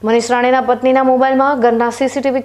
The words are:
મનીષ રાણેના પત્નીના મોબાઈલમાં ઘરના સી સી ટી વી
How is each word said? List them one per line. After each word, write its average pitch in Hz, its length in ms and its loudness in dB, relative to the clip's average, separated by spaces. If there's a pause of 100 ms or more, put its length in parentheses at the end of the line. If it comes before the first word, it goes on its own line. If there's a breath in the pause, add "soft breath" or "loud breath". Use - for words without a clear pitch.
મનીષ 226 300 0
રાણેના 247 360 2
પત્નીના 254 400 0
મોબાઈલમાં 262 560 2
ઘરના 233 320 0
સી 269 120 -2
સી 262 140 -4
ટી 262 140 -2
વી 262 80 -4